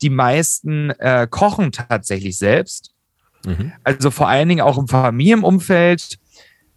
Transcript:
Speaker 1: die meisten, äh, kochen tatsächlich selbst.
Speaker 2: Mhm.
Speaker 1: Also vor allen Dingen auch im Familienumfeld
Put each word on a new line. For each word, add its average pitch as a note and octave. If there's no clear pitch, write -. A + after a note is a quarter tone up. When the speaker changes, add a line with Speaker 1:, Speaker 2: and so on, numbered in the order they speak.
Speaker 1:
die D3
meisten, D3
äh, B2+
kochen G3
tatsächlich G2
selbst. C3+
Speaker 2:
Mhm. F#2
Speaker 1:
Also C3+
vor B2+
allen C#3+
Dingen E3+
auch B2+
im C3+
Familienumfeld F3